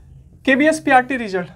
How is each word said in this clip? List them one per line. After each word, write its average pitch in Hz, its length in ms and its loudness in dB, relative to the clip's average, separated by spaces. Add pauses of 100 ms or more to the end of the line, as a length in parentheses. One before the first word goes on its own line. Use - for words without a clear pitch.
(460)
केबीएस 302 340 2
पीआरटी 254 360 2
रिजल्ट, 185 400 -8